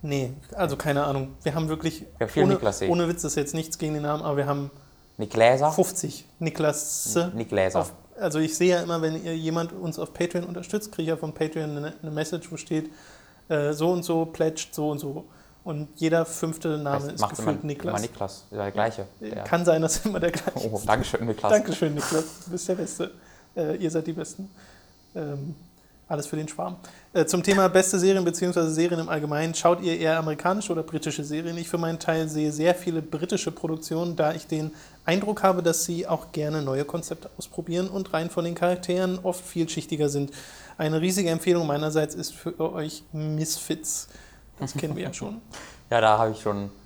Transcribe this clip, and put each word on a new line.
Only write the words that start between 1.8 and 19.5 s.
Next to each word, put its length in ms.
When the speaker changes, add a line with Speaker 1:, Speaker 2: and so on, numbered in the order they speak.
Speaker 2:
Wir 100
haben 60
viel 100
Speaker 1:
ohne, 120
Speaker 2:
Niklas 240
hier. 100
Speaker 1:
ohne 180
Witz, 140
das 120
ist 40
jetzt 160
nichts 240
gegen 160
den 100
Namen, 200
aber 140
wir 100
haben 220
Speaker 2:
Nikläser? 540
Speaker 1:
fünfzig 540
Niklas 760
Speaker 2:
N-, 200
Nikläser. 460
Speaker 1:
auf, 120
also 200
ich 180
sehe 180
ja 60
immer, 200
wenn 220
ihr 140
jemand 340
uns 280
auf 140
Patreon 300
unterstützt, 480
kriege 120
ich 60
ja 80
von 160
Patreon 440
eine, 240
eine 100
Message, 400
wo 60
steht, 320
äh, 240
so 200
und 120
so 220
pledged, 500
so 140
und 100
so. 240
Und 320
jeder 300
fünfte 520
Name 280
Speaker 2:
Heißt, 80
Speaker 1:
ist 80
Speaker 2:
macht's 160
Speaker 1:
gefühlt 260
Speaker 2:
immer, 40
Speaker 1:
Niklas. 260
Speaker 2:
immer 80
Niklas, 500
ja, 60
der 140
gleiche. 300
Speaker 1:
Äh, 80
Speaker 2:
Der 160
Speaker 1:
kann 180